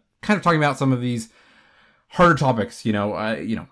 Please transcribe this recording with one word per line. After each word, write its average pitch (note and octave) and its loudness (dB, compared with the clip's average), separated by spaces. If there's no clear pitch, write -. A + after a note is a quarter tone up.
kind G#3 0
of D#3+ -4
talking D#3+ 2
about C#3+ 0
some C3+ 2
of B2 0
these A#2+ -4
harder F3 4
topics. A#2 -2
You A2 0
know, G2+ -2
uh, A2 -4
you G#2+ -4
know, E2 -10